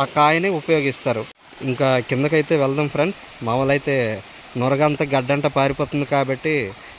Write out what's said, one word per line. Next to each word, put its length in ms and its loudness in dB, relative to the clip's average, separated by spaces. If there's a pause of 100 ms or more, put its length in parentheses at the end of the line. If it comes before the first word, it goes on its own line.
ఆ 20 4 (120)
కాయని 340 4 (100)
ఉపయోగిస్తారు. 640 0 (480)
ఇంకా 200 2 (180)
కిందకైతే 460 2 (100)
వెళ్దాం 300 0
ఫ్రెండ్స్. 280 -2 (260)
మామూలు 280 2
అయితే 200 -2 (640)
నురగ 260 2
అంతా 260 0
గడ్డంతా 440 0
పారిపోతుంది 480 0 (100)
కాబట్టి 400 0 (440)